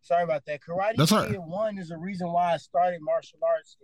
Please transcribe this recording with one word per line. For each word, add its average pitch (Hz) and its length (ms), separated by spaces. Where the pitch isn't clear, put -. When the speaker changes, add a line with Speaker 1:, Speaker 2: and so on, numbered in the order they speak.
Speaker 1:
sorry 175 220
about 160 200
that. 147 160
Karate 190 360
Speaker 2:
That's 165 160
all 208 100
right. - 80
Speaker 1:
Kid 208 80
one 196 400
is 175 100
the 170 80
reason 180 340
why 175 220
I 160 60
started 180 420
martial - 420
arts 659 420